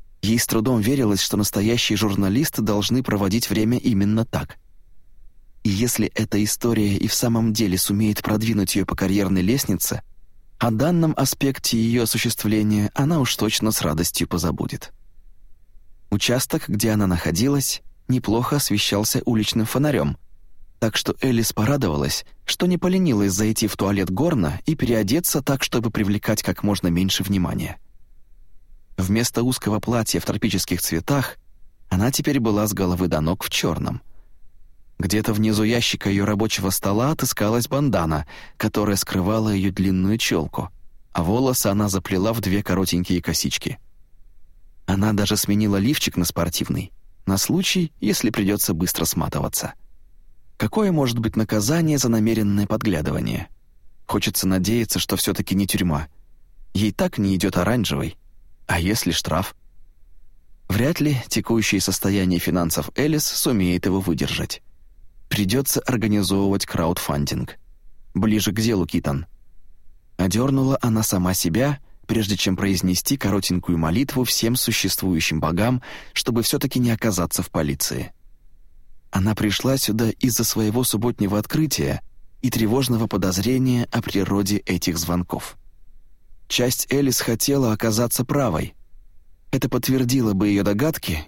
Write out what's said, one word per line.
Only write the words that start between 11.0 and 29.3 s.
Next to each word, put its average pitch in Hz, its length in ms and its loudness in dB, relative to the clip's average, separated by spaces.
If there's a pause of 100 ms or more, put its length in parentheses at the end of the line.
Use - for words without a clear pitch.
аспекте 131 600 0
её 117 240 2
осуществления 107 880 2
она 147 280 2
уж 123 140 0
точно 110 360 0
с 107 100 0
радостью 82 480 0
позабудет. - 640 -4 (1200)
Участок, 120 540 -2
где 107 240 0
она 104 160 2
находилась, 92 760 0 (240)
неплохо 123 500 0
освещался 104 680 0
уличным 110 420 2
фонарём, 113 500 0 (600)
так 110 180 0
что - 240 -2
Элис 117 320 2
порадовалась, 107 720 0 (200)
что - 220 -2
не 180 120 2
поленилась 160 540 2
зайти 107 340 0
в - 100 -4
туалет 98 340 0
Горна 95 540 0
и 160 120 0
переодеться 120 640 0
так, 139 220 0
чтобы 117 260 -2
привлекать 104 540 0
как - 180 -4
можно 101 240 0
меньше 92 380 2
внимания. 87 540 -2 (1160)
Вместо 107 460 0